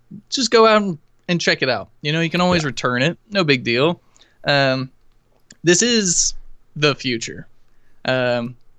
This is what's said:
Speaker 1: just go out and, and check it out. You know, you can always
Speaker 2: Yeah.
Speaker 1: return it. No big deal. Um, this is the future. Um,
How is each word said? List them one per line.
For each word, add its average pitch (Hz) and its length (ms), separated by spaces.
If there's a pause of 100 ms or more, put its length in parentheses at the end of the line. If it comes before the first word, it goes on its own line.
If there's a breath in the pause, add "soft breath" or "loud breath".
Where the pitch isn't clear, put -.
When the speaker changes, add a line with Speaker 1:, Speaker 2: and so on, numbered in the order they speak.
(300)
Speaker 1:
just 247 200
go 226 160
out 214 160
and, 185 160 (300)
and 175 120
check 170 220
it 135 60
out. 104 200 (140)
You 147 100
know, 160 80
you 165 100
can 175 100
always 180 220
Speaker 2:
Yeah. 151 60
Speaker 1:
return 123 340
it. 127 160 (120)
No 202 140
big 135 200
deal. 127 360 (440 soft breath)
Um, 135 460 (720)
this 180 180
is 220 520 (420)
the 147 180
future. - 520 (580)
Um, 123 520 (220)